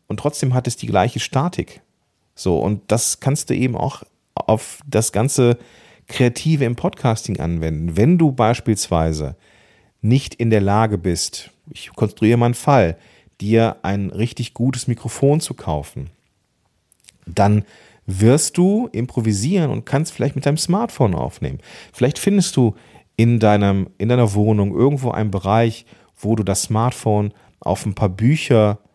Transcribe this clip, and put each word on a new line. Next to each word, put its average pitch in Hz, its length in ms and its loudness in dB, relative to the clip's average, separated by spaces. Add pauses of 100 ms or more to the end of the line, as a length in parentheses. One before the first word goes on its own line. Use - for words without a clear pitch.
Und 107 120 -8
trotzdem - 340 -2
hat 123 140 -2
es 113 80 -4
die 113 120 -10
gleiche 107 320 0
Statik. - 640 -4 (540)
So, 85 240 -2
und 98 280 -2
das - 320 -2
kannst - 300 -4
du - 60 -2
eben 123 200 -2
auch - 280 -6 (320)
auf - 520 -4
das 113 240 0
ganze 120 460 2 (500)
Kreative 135 580 0
im 120 100 -2
Podcasting 113 640 -4
anwenden. 80 560 -4
Wenn 143 220 4
du 160 140 4
beispielsweise 82 1040 0 (680)
nicht 123 340 0
in 117 140 -2
der 107 120 4
Lage 104 360 2
bist, - 540 -6 (180)
ich - 260 -20
konstruiere 110 420 2
mal 120 100 4
einen 120 80 0
Fall, 104 420 2 (420)
dir 110 440 2
ein 98 260 -4
richtig 117 440 -6
gutes 123 340 -2
Mikrofon 139 520 0
zu - 140 -8
kaufen, 73 560 -8 (1160)
dann 104 380 2 (420)
wirst 110 500 2
du 202 340 2
improvisieren 123 800 -2
und 110 160 -6
kannst 147 260 -2
vielleicht - 240 -4
mit 139 100 -6
deinem 147 120 2
Smartphone 170 580 0
aufnehmen. 67 440 -6 (340)
Vielleicht - 260 -2
findest 196 380 0
du 120 180 2 (400)
in 117 240 4
deinem, 101 580 4
in 101 120 -2
deiner 120 240 2
Wohnung 104 420 2
irgendwo 131 360 0
einen 107 200 -2
Bereich, 107 540 0 (320)
wo 107 180 -2
du 107 80 -2
das 95 200 -2
Smartphone 110 680 -2 (260)
auf - 260 -4
ein 101 80 -4
paar 101 160 0
Bücher 107 720 2 (160)